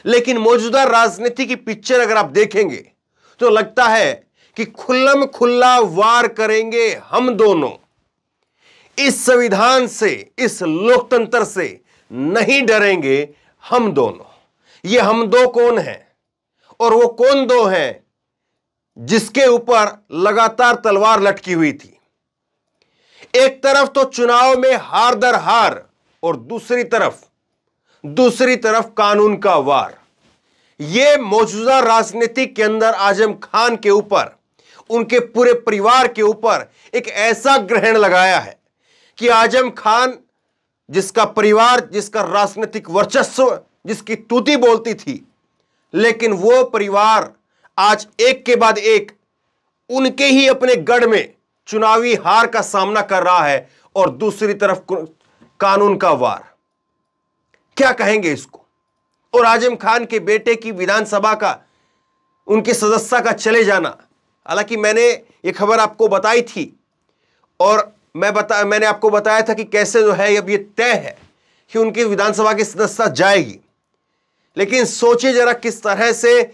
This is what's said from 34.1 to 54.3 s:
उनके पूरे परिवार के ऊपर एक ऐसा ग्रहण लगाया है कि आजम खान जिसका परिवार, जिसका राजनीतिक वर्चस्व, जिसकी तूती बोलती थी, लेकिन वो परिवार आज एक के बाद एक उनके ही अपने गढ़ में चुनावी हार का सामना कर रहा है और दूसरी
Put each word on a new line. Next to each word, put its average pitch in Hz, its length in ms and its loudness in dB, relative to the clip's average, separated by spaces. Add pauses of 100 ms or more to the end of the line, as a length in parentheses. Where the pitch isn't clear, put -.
उनके 226 300 0
पूरे 240 320 2
परिवार 233 560 2
के 226 140 -4
ऊपर 214 500 -2 (220)
एक 240 140 -4
ऐसा 226 480 0
ग्रहण 226 400 0
लगाया 185 420 4
है 117 200 -10 (600)
कि 233 100 -2
आजम 233 420 2
खान 240 480 -2 (720)
जिसका 190 340 -2
परिवार, 214 680 2
जिसका 202 280 -6
राजनीतिक 202 720 -4
वर्चस्व, 208 720 -2 (260)
जिसकी 214 300 -8
तूती 247 400 -2
बोलती 226 380 2
थी, - 340 -14 (640)
लेकिन 226 380 0
वो 226 320 2
परिवार 208 680 0 (460)
आज 208 300 0 (120)
एक 262 240 0
के 240 120 2
बाद 220 220 2
एक 202 340 0 (800)
उनके 262 360 -2
ही 269 220 4
अपने 254 280 2
गढ़ 233 300 2
में 208 280 -2 (320)
चुनावी 220 480 0
हार 208 320 2
का 226 160 -4
सामना 202 400 -2
कर 196 200 -2
रहा 175 220 2
है 139 240 -2 (280)
और 180 140 2
दूसरी 202 440 -4